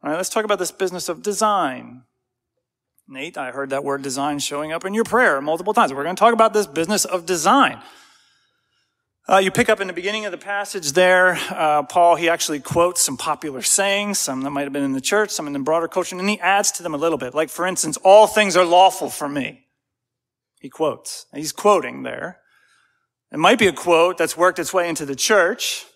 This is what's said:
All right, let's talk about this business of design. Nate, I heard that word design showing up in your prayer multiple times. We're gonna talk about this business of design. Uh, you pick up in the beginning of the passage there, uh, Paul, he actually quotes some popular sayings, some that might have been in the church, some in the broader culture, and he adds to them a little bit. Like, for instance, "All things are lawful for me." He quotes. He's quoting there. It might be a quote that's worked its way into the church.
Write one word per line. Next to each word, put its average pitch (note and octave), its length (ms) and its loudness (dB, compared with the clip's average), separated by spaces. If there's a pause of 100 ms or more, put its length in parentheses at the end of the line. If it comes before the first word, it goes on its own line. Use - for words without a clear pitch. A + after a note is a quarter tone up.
All D3 80 -8
right, D3+ 60 -2
let's F#3 140 -4
talk A3 160 -2
about G#3 140 0
this F3 120 -4
business F3+ 380 -6
of D3+ 120 -8
design. D3+ 800 -2 (1000)
Nate, C#3+ 320 -12
I C3 140 -8
heard C3+ 200 -8
that C#3 120 -4
word C#3 180 -6
design C#3 380 -6
showing D3 320 -8
up E3+ 140 -8
in F#3+ 80 -6
your A3 100 0
prayer G#3 380 2
multiple E3+ 320 -4
times. F3+ 200 2
We're C#3 100 -6
gonna F3 120 -4
talk A3+ 180 6
about A3 200 4
this G#3 140 2
business E3 380 -2
of F3 200 -4
design. F#3 560 2 (1500)
Uh, F#3+ 100 4
you F#3+ 140 2
pick A#3+ 160 0
up G#3+ 140 2
in F#3+ 60 -6
the F3+ 60 -10
beginning G3+ 320 -6
of G3 60 -8
the E3 60 -12
passage G3 560 -8
there, F#3 440 4 (120)
uh, D3+ 340 0
Paul, E3+ 320 4
he E3+ 140 0
actually E3 300 -4
quotes E3+ 420 0
some C3+ 160 -2
popular C#3+ 440 -8
sayings, G3+ 580 -2
some C3 220 -6
that C#3 100 -6
might C#3+ 120 -4
have C#3 100 -8
been C#3 100 -2
in C3+ 100 -2
the C3+ 80 -4
church, G#3 300 0
some D#3 160 -8
in C#3+ 60 -8
the C#3+ 60 -4
broader D#3+ 280 0
culture, F3+ 300 -4
and F#3+ 120 -2
he G#3 100 -4
adds G3 320 0
to - 120 -12
them E3 100 -6
a D3 40 -6
little D#3+ 200 -2
bit. B2 180 -8
Like, D#3 140 -2
for E3+ 180 -6
instance, D#3 360 -4
"All G#3 220 10
things G3+ 300 0
are F3+ 100 6
lawful F3 440 4
for D3 180 -8
me." C#3 380 -8 (920)
He C3 100 -18
quotes. - 640 -6
He's D3 180 -10
quoting C#3 520 0
there. B2+ 360 -12 (920)
It D3 80 -10
might G#3 200 4
be G#3+ 80 4
a E3+ 60 2
quote F3 440 2
that's E3 200 -2
worked F3+ 220 2
its D3+ 140 -8
way F3 140 0
into D#3+ 180 -6
the C#3 100 -6
church. G3 680 0 (100)